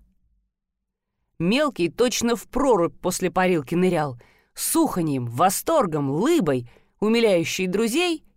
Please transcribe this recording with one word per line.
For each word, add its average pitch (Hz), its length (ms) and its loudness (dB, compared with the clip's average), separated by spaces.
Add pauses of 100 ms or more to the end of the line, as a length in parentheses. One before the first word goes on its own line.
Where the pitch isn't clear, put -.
(1400)
Мелкий 190 500 0
точно 233 460 0
в - 120 -14
прорубь 233 540 2
после 180 300 -2
парилки 175 440 0
нырял, 160 420 0 (360)
с - 220 -6
уханьем, 160 500 0
восторгом, 156 840 0
лыбой, 160 580 0 (300)
умиляющий 202 680 2
друзей 233 580 -2 (140)